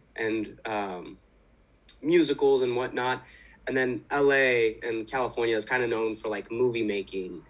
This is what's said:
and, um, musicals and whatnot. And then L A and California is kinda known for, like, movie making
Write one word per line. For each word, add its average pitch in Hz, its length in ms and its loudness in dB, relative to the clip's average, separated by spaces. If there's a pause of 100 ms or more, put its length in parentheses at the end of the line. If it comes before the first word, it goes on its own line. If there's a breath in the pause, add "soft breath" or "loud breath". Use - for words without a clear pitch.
(160)
and, 110 500 -4
um, 101 520 -6 (840)
musicals 143 600 4
and 123 140 0
whatnot. 123 480 -2 (440 loud breath)
And 131 100 -2
then 127 320 0
L 143 220 4
A 123 520 4
and 113 240 -4
California 117 480 -2
is 107 100 -2
kinda 127 220 0
known 113 280 -2
for, 110 140 -8
like, 104 220 -6
movie 117 320 0
making 95 680 -6